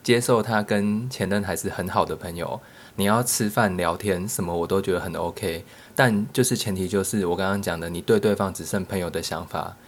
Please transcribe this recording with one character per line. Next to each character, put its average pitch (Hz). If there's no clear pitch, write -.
接 120
受 120
他 107
跟 104
前 104
任 101
还 98
是 -
很 92
好 95
的 82
朋 85
友， 85
你 98
要 110
吃 110
饭 104
聊 87
天 95
什 -
么 85
我 85
都 95
觉 95
得 87
很 87
OK， 85
但 113
就 127
是 120
前 104
提 92
就 95
是 101
我 87
刚 95
刚 98
讲 90
的， 85
你 87
对 110
对 104
方 98
只 92
剩 95
朋 98
友 87
的 82
想 82
法， -